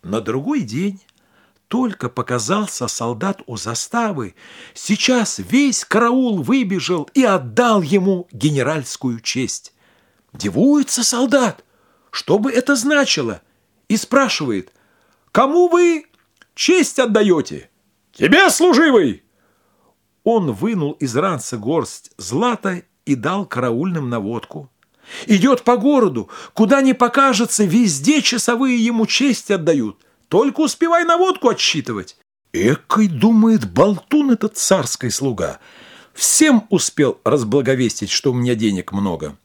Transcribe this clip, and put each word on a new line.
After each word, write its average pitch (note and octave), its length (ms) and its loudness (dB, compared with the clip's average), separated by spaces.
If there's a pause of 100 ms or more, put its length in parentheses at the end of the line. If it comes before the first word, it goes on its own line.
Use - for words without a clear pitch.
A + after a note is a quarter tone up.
На G#2+ 180 -4
другой C#3 380 -4
день F3+ 420 -6 (680)
только A3+ 400 -4
показался B2 800 -4
солдат A#2+ 600 -6
у A#2 100 -10
заставы, C3+ 800 -6 (400)
сейчас A#3 640 0
весь B3+ 440 0
караул A#3 600 0
выбежал F#3 720 -2
и C4+ 80 4
отдал G3 580 2
ему F#3 500 0
генеральскую C3 920 -4
честь. - 520 -8 (600)
Дивуется B3+ 680 0
солдат, B3 600 0 (460)
что - 260 -2
бы A3+ 140 -2
это B3 240 0
значило, A#3+ 640 -2 (460)
и G#3+ 100 0
спрашивает: D#3 760 -2 (600)
«Кому D4+ 360 4
вы E4+ 380 2 (480)
честь - 460 0
отдаете?» G3+ 720 0 (420)
«Тебе, D#4 380 4
служивый!» B3+ 720 4 (1000)
Он G#3+ 300 0
вынул D#3 400 -4
из B2 220 -6
ранца D3+ 420 -4
горсть B2 600 -4
злата F3+ 680 -4 (220)
и C#3 100 0
дал E3 300 -4
караульным B2+ 640 -4
на A#2+ 100 -4
водку. A#2 520 -10 (560)
Идет A3 360 4
по A#3+ 140 4
городу, G3+ 520 2 (240)
куда A3 280 4
ни C4 120 4
покажется, A#3+ 720 2
везде G3+ 600 2
часовые A#3+ 600 0
ему A3+ 220 0
честь B3 460 -2
отдают. D3+ 480 0 (280)
Только C4 340 2
успевай E4 440 0
на E4+ 120 2
водку F#4 320 2
отсчитывать. B2 680 -4 (340)
«Экой, G#3 560 0
думает, G#3+ 640 2
болтун G#3 600 2
этот G#3+ 260 -2
царский C3+ 540 -2
слуга. G2+ 480 -6 (560)
Всем C#4+ 560 2
успел D3+ 520 0
разблаговестить, B2 840 0
что - 220 -2
у - 20 -2
меня B2 220 0
денег G#2 360 -2
много». E2 540 -6